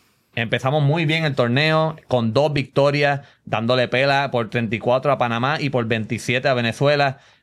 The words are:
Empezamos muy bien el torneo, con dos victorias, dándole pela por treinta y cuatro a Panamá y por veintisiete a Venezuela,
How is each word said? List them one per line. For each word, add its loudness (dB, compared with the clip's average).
Empezamos 0
muy 2
bien 0
el -2
torneo, 2
con 0
dos 2
victorias, 0
dándole 0
pela 0
por -2
treinta -2
y -4
cuatro 0
a 0
Panamá -2
y -2
por 0
veintisiete -2
a 2
Venezuela, 0